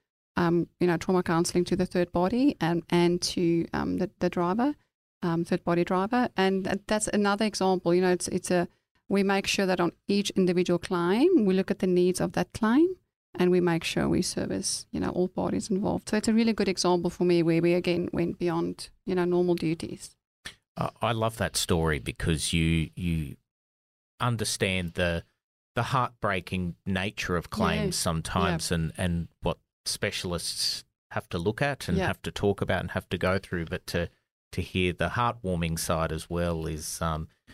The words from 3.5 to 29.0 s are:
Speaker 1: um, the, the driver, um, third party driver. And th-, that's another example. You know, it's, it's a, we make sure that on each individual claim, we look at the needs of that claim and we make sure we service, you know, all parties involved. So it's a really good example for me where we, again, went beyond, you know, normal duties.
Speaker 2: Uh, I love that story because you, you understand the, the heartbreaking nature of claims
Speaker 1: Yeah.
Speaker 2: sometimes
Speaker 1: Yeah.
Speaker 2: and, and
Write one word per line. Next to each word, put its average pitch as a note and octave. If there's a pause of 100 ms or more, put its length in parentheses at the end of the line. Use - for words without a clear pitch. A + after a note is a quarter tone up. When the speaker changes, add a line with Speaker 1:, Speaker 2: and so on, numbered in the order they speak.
Speaker 1:
um, -
the, F#3
the F3+
driver, G3+ (480)
um, E3+
third F3+
party E3+
driver. G3
And F#3+
th-, -
that's G#3+
another G#3
example. F#3
You F3+
know, F#3
it's, F3+
it's -
a, F3 (420)
we G3
make G3
sure -
that F#3
on E3+ (160)
each G3+
individual F3+
claim, G#3
we F#3
look F#3+
at G3
the F#3+
needs F3+
of F3
that -
claim D4+ (420)
and F3+
we F3+
make E3+
sure -
we F3
service, F#3+
you -
know, F3+
all F3+
parties F#3
involved. F#3
So G#3+
it's G#3+
a A3+
really A3+
good G3
example F3+
for F3
me E3+
where E3
we, E3+
again, F3
went -
beyond, F3 (160)
you F#3
know, F3+
normal F3
duties. E3+ (600)
Speaker 2:
Uh, E2+ (120)
I A2
love A2+
that -
story D#2+
because -
you, E2
you E2 (840)
understand G2+
the, E2+ (520)
the A#2
heartbreaking F#2+ (100)
nature F#2
of E2
claims E2
Speaker 1:
Yeah. -
Speaker 2:
sometimes E2+
Speaker 1:
Yeah. F2
Speaker 2:
and, D#2+
and E2+ (140)